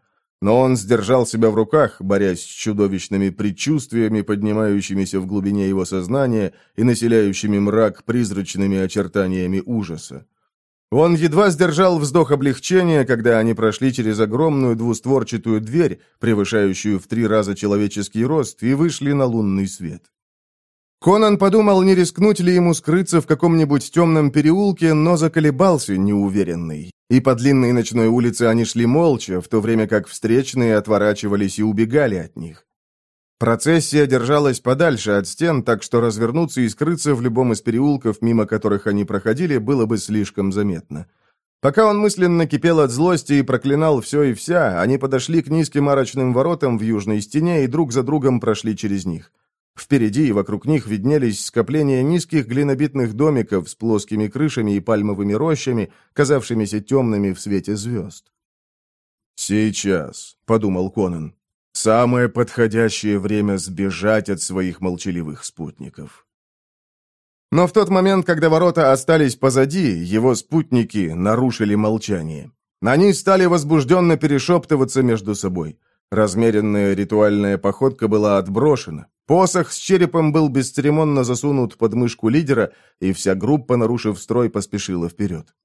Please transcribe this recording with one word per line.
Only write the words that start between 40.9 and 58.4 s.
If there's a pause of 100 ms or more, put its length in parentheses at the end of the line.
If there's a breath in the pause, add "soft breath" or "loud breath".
Пока
он
мысленно
кипел
от
злости
и
проклинал
всё
и
вся,
они
подошли
к
низким
арочным
воротам
в
южной
стене
и
друг
за
другом
прошли
через
них. (460)
Впереди
и
вокруг
них
виднелись
скопления
низких
глинобитных
домиков
с
плоскими
крышами
и
пальмовыми
рощами, (220 soft breath)
казавшимися
тёмными
в
свете
звёзд. (1000)